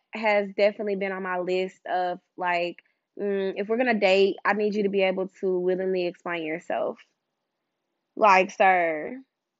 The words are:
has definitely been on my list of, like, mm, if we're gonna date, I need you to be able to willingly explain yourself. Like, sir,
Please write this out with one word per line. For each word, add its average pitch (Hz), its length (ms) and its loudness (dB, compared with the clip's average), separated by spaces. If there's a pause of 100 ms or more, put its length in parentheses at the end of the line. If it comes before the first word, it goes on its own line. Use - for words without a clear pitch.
(140)
has 208 420 0
definitely 208 400 0
been 190 160 -4
on 190 120 -8
my 180 160 -4
list 185 480 -4
of, 180 320 -2 (180)
like, 175 400 -2 (420)
mm, 196 380 -2
if 202 100 -6
we're 226 100 -2
gonna 240 220 0
date, 196 460 4
I 202 80 2
need 208 220 -2
you 208 80 0
to 202 60 0
be 196 140 0
able 190 260 -2 (120)
to 185 180 0
willingly 185 480 -2
explain 170 360 -8
yourself. 156 560 -6 (1160)
Like, 190 360 4
sir, 185 720 0 (380)